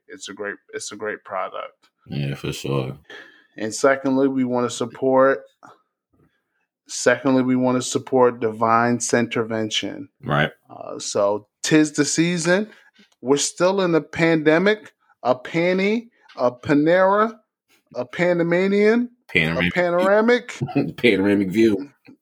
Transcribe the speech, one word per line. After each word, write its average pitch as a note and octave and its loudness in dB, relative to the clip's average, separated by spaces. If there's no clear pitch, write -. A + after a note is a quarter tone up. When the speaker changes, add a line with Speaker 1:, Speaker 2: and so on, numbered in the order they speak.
Speaker 1:
It's F#2+ -18
a G2 -14
great, G2+ -10
it's - -10
a G#2+ -14
great G#2+ -10
product. - -10
Speaker 2:
Yeah, C#2 -6
for D2 -8
sure. C2+ -6
Speaker 1:
And A2 -8
secondly, C3+ 2
we C3+ -2
wanna B2 -2
support, C3 0
secondly, C3 2
we B2+ 0
wanna B2+ 0
support B2 2
Divine A#2 2
Centervention. A2 -4
Speaker 2:
Right. D2 -2
Speaker 1:
Uh, - -14
so G#2 -2
'tis D3+ 2
the D3 0
season. F3 -2
We're C3 2
still F#3 0
in F3 0
the D#3 2
pandemic, E3 0
a B2 2
panty, F#3+ -2
a B2 0
Panera, F#3+ 2
a B2 -6
Panamanian, F#3+ 0
Speaker 2:
Panoramic. E3+ 0
Speaker 1:
a - -10
panoramic. F#3+ 2
Speaker 2:
<laughs> - -2
Panoramic G2+ 2
view. G2 2